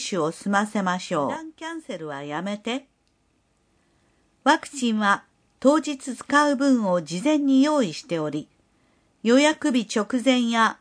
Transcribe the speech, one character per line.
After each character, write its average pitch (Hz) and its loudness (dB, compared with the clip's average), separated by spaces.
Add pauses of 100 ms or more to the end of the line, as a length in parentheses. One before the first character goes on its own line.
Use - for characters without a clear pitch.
種 185 -4
を 160 -2
済 - -8
ま 202 0
せ 208 -4
ま 180 -2
し 180 -6
ょ 143 0
う。 - -2
断 320 -8
キ - -18
ャ 330 -8
ン 320 -10
セ 196 -12
ル 160 -12
は 139 -10
や 147 -8
め 208 -6
て。 240 -8 (1500)
ワ 311 4
ク - -16
チ 247 -4
ン 214 -2
は 202 0 (380)
当 294 4
日 277 -8
使 294 2
う 269 0
分 254 2
を 180 0
事 165 -8
前 302 2
に 269 4
用 294 2
意 165 -2
し - -14
て 170 -4
お 151 -4
り、 147 -8 (720)
予 233 6
約 302 2
日 233 0
直 226 -2
前 247 2
や 226 0